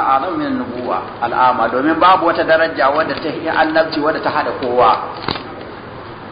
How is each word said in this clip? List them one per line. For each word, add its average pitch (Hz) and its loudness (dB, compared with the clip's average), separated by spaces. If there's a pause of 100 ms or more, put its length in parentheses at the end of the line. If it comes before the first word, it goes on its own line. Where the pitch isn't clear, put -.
(140)
a'zam 151 0
min 147 -2
an-nubuwwa 113 -4 (240)
al-amma, 117 2
domin 151 2
babu 180 6
wata 170 2
daraja 156 2
wadda 147 0
ta 160 -6
yi 160 -6
annabci 160 2
wadda 151 0
ta 143 -2
hada 135 -2 (120)
kowa. 120 4 (1400)